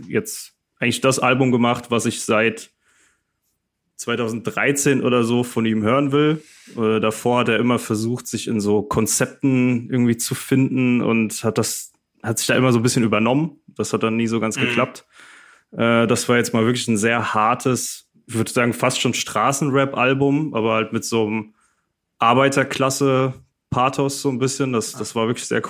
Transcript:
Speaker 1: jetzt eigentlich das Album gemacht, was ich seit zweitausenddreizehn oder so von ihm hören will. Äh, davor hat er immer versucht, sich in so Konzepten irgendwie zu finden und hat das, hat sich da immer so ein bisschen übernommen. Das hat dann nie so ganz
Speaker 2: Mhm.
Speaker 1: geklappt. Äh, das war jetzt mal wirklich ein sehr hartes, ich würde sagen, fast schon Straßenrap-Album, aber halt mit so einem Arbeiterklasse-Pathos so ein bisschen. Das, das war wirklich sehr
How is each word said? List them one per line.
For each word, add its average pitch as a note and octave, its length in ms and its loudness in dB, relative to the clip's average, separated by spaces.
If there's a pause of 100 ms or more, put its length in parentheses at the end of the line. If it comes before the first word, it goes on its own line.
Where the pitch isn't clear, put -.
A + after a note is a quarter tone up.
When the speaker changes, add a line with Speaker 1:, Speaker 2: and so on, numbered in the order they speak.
Speaker 1:
jetzt - 460 -6 (260)
eigentlich A#2+ 220 -2
das C3 180 2
Album B2+ 320 2
gemacht, A#2+ 380 0
was A#2 160 0
ich A#2 160 -4
seit A2 500 -2 (1200)
zweitausenddreizehn A#2+ 1080 -2
oder B2 200 2
so A#2+ 200 2
von A#2 220 -2
ihm A2 160 0
hören C3+ 300 2
will. D3+ 320 2 (340)
Äh, A2 220 2
davor A2 400 0
hat A#2 100 0
er A2 80 2
immer A#2+ 220 2
versucht, A#2 480 -4
sich - 200 -6
in A2+ 120 -2
so G#2 240 2
Konzepten B2+ 1040 0
irgendwie A#2+ 280 2
zu - 180 -6
finden B2+ 680 2
und A2 420 0
hat A2 140 0
das, - 360 -4 (280)
hat A2+ 160 -4
sich - 100 -4
da B2+ 80 2
immer B2+ 160 4
so A#2+ 80 4
ein A2+ 40 -2
bisschen B2 200 2
übernommen. A#2 640 0
Das - 260 -6
hat A2+ 100 -2
dann A2+ 140 0
nie A2+ 100 0
so A2+ 120 -2
ganz G#2+ 180 -4
Speaker 2:
Mhm. C3+ 100 -4
Speaker 1:
geklappt. A#2+ 380 -2 (640)
Äh, A#2 340 2
das A#2+ 240 0
war A#2+ 80 4
jetzt A#2 160 -2
mal A2+ 120 2
wirklich B2 220 -2
ein A2+ 100 0
sehr A#2 360 0
hartes, A2+ 720 -2 (200)
ich A2+ 80 -8
würde A2 160 -2
sagen, A#2+ 220 0
fast - 280 0
schon A#2+ 140 0
Straßenrap-Album, C3+ 1400 0
aber A2 220 0
halt A2 180 -2
mit A2+ 100 -4
so A2+ 220 0
einem G#2+ 300 -6 (640)
Arbeiterklasse-Pathos C3+ 2000 0
so C#3+ 80 0
ein B2+ 100 -4
bisschen. C3 340 -2
Das, A2 200 -2
das - 220 -10
war A2+ 120 0
wirklich A#2 200 -4
sehr A#2 220 0